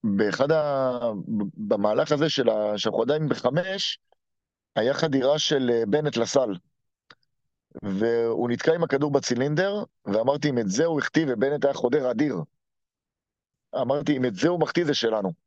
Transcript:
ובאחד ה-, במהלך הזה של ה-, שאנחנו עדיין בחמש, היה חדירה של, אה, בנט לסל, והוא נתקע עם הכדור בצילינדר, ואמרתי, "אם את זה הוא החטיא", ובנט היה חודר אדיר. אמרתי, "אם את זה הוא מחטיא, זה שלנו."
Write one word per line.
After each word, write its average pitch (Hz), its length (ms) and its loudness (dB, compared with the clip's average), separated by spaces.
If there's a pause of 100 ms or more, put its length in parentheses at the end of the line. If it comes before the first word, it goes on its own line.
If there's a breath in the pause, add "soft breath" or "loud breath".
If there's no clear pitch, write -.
ובאחד 107 480 0
ה-, 131 600 0 (460)
במהלך 107 540 0
הזה 151 180 2
של 117 200 2
ה-, 107 280 0
שאנחנו 107 240 0
עדיין 147 280 0
בחמש, 180 720 -2 (760)
היה 113 180 2
חדירה 143 460 2
של, 135 340 0
אה, 113 120 2
בנט 143 320 0
לסל, 120 320 2 (1300)
והוא 117 680 0
נתקע 120 240 0
עם 170 100 0
הכדור 143 280 0
בצילינדר, 151 720 0 (220)
ואמרתי, 131 440 0
"אם 123 100 0
את 107 100 0
זה 117 160 2
הוא 160 140 0
החטיא", 156 280 0
ובנט 135 380 0
היה 139 80 2
חודר 127 380 0
אדיר. 120 240 0 (1400)
אמרתי, 139 420 -2
"אם 127 80 0
את 117 100 -2
זה 113 120 0
הוא 175 120 2
מחטיא, 165 260 0
זה 147 80 0
שלנו." 107 400 0 (140)